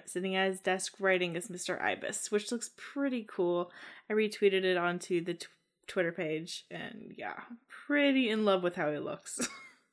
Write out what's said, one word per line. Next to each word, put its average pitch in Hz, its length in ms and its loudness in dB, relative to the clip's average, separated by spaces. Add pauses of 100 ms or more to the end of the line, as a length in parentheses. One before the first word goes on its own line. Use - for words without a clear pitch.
sitting 190 300 -4
at 190 140 4
his 185 100 -4
desk 185 400 -2
writing 185 380 4
as 180 120 -8
Mister 180 320 -4
Ibis, - 500 -2
which 208 200 0
looks 233 240 -4
pretty 254 540 -4
cool. 175 420 0 (380)
I 220 40 -2
retweeted 202 520 4
it 185 120 4
onto 175 460 0
the 175 120 -2
tw-, - 120 -12 (400)
Twitter 170 260 0
page, 160 580 -4
and - 460 -12
yeah, - 180 -8 (520)
pretty 277 420 4
in 220 160 2
love 190 180 4
with 175 120 2
how 151 160 0
he 147 60 -2
looks. - 420 -6 (140)
<laughs> - 40 -18 (360)